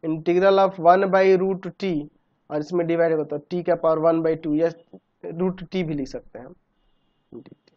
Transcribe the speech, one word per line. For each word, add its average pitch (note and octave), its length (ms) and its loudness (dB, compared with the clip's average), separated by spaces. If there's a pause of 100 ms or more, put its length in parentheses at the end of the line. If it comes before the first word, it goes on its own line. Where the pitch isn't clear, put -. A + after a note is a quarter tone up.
integral F3 600 2
of F#3 140 -2 (100)
one F#3+ 220 6
by F#3+ 140 4 (180)
root F#3+ 260 -4 (140)
t F#3 120 -2 (540)
और D3+ 100 -4
इसमें E3+ 280 -2
divide E3 240 0
होगा D#3 160 -2
तो D3+ 100 -6 (160)
t F3 140 -4
का F3 80 2
power D#3+ 240 0
वन E3 240 2
बाई D#3+ 120 0
टू D#3 180 -6
या D#3+ 140 0 (580)
root F3+ 380 -4
t F#3 200 -6
भी D#3+ 100 -6
लिख C#3 140 -6
सकते - 320 -14
हैं B2 60 -16
हम, D3+ 80 -20 (760)
डी A#2 100 -16
टी। - 360 -20